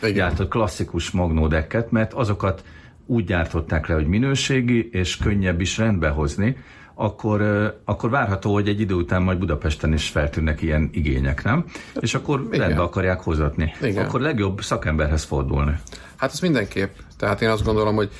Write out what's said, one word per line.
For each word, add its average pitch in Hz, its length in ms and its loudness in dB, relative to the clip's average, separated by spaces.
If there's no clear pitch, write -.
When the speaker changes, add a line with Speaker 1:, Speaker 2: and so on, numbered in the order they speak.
Speaker 1:
Igen. 107 120 2
Speaker 2:
gyártott 92 360 0
klasszikus 95 600 -2
magnódekket, 82 800 2
mert 110 220 2
azokat 104 520 -2
úgy 117 180 0
gyártották 82 640 -2
le, 85 80 0
hogy 78 120 2
minőségi, 120 840 2
és 92 240 -2
könnyebb 92 440 2
is 92 180 -2
rendbehozni, 95 800 0
akkor, 107 420 -2
ö, 104 260 2
akkor 113 260 -2
várható, 107 420 0
hogy 101 160 2
egy 104 120 0
idő 98 140 0
után 90 280 2
majd 92 160 2
Budapesten 78 540 0
is 78 160 0
feltűnnek 78 540 0
ilyen 78 300 2
igények, 67 520 0
nem? 147 200 2
És - 140 0
akkor 135 380 -2
Speaker 1:
Igen. 117 140 2
Speaker 2:
rendbe 82 160 2
akarják 92 380 0
hozatni. 80 600 0
Speaker 1:
Igen. 101 240 0
Speaker 2:
Akkor 123 140 -2
legjobb 104 400 0
szakemberhez 78 640 0
fordulni. 71 540 0
Speaker 1:
Hát - 160 -2
ez - 80 -8
mindenképp. 104 500 0
Tehát 104 260 0
én 113 60 4
azt 107 160 2
gondolom, 107 300 2
hogy 107 260 2